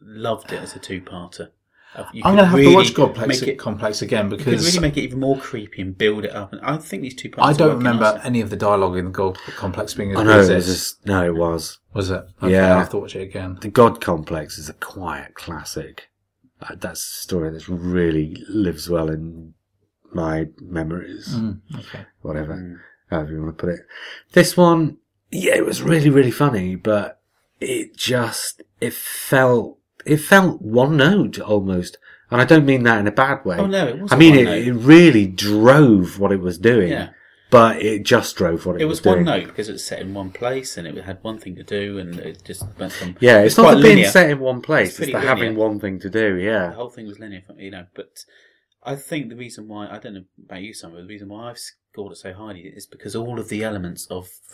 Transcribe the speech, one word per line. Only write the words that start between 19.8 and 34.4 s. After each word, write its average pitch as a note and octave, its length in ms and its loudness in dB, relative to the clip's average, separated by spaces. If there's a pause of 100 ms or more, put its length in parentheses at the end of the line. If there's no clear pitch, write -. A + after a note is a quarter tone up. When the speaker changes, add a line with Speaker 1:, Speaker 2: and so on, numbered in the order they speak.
Speaker 3:
my D#3 360 -6 (120)
memories. E2+ 760 -12
Speaker 2:
Mm, A2 260 -6 (180)
okay. G2 260 -18 (180)
Speaker 3:
Whatever. D#2 320 -10
Speaker 1:
Mm. F2+ 240 -16 (320)
Speaker 3:
However D#2+ 220 -6
you D#2 80 -8
wanna D#2+ 120 -8
put F2 180 -8
it. E2+ 100 -8 (520)
This F3 240 4
one, E3 420 2 (340)
yeah, F3+ 240 -2
it - 100 0
was - 160 -6
really, D3+ 280 2
really C3+ 200 4
funny, G2 460 -2
but G#2 440 -4 (400)
it B2+ 360 -8
just, - 680 -6 (180)
it A#2+ 140 -6
felt, - 840 -2 (280)
it D3+ 100 2
felt F#3 460 2
one B2 340 2
note D3 420 2
almost. F#2+ 600 -4 (320)
And B2 100 2
I B2+ 40 6
don't D#3 200 6
mean C3+ 200 2
that A#2 160 4
in G2+ 60 0
a G#2 60 -2
bad C3+ 320 -2
way. - 140 -4
Speaker 1:
Oh, F3+ 80 0
no, D3 200 -2
it A#2 120 -6
wasn't G#2 140 -2
Speaker 3:
I C3 40 2
mean, D#3+ 200 10
Speaker 1:
one - 40 8